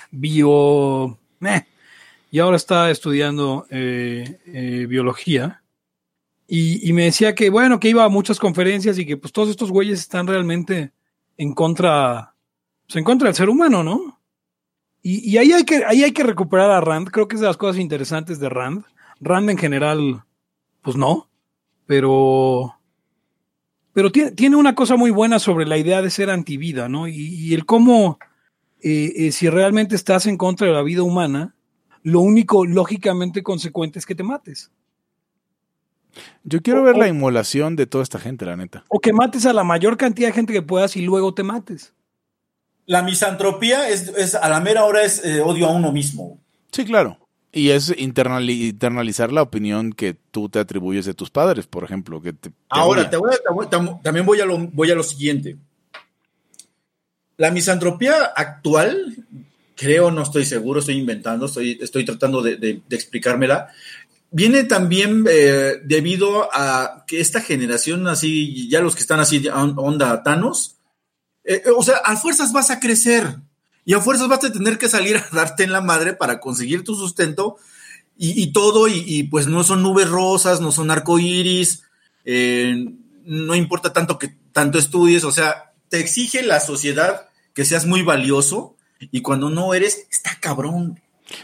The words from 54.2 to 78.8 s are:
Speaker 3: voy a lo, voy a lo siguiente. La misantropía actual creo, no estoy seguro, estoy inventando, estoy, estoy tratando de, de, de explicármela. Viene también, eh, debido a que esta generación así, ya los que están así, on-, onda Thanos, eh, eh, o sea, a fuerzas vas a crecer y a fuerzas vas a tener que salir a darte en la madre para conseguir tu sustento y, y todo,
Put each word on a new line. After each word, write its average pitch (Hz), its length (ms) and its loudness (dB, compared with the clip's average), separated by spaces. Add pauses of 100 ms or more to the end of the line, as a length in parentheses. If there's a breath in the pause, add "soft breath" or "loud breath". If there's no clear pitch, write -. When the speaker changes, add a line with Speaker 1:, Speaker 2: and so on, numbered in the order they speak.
Speaker 3:
voy 208 140 4
a 202 40 0
lo, 180 140 -2
voy 165 320 -2
a 170 40 0
lo 165 80 -2
siguiente. 143 540 -6 (1800)
La 160 120 2
misantropía 180 840 0
actual 170 800 0 (600)
creo, 160 340 4
no 156 120 -2
estoy 143 220 -2
seguro, 135 360 -4
estoy 143 160 -4
inventando, 117 500 -6
estoy, 120 340 -6
estoy 123 240 -6
tratando 123 380 -2
de, 113 140 -2
de, 110 320 -6
de 117 80 -6
explicármela. 123 720 -2 (640 loud breath)
Viene 226 340 4
también, 202 640 2
eh, 139 440 4 (100)
debido 185 680 0
a 131 520 -2
que 160 140 -6
esta 165 200 -2
generación 151 680 -4
así, 151 600 -4
ya 151 120 2
los 170 140 0
que - 80 -6
están 156 180 0
así, 143 280 0
on-, 143 280 0
onda 135 460 0
Thanos, 175 540 -2 (680)
eh, 190 220 -2
eh, 240 100 6
o 247 60 2
sea, 254 220 4
a 214 120 0
fuerzas 285 360 -2
vas 269 180 0
a 254 100 -4
crecer 233 560 2 (480)
y 180 100 2
a 202 60 4
fuerzas 254 280 2
vas 262 160 2
a 240 80 -2
tener 214 260 -2
que 240 100 0
salir 208 280 0
a - 180 -6
darte 160 300 0
en 185 80 0
la 190 80 0
madre 175 340 0
para 120 260 -4
conseguir 131 440 -6
tu 214 100 -8
sustento 190 600 -4 (600 loud breath)
y, 190 260 -2
y 143 100 -4
todo, 214 360 4